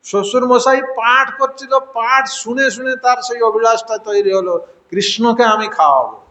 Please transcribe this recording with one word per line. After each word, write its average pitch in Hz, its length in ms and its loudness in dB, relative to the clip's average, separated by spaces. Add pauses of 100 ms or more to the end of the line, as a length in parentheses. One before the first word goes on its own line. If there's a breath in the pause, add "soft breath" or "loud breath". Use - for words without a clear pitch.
শ্বশুর 202 420 -2
মশাই 254 360 4
পাঠ 247 560 0
করছিল, 269 400 -2
পাঠ 262 500 -2
শুনে 254 420 -2
শুনে 254 260 -6
তার 247 260 2
সেই 240 200 -4
অভিলাষটা 226 560 0
তৈরি 202 340 0
হলো, 180 340 -2 (240 loud breath)
"কৃষ্ণকে 226 540 0
আমি 214 240 2
খাওয়াবো।" 139 520 2 (100)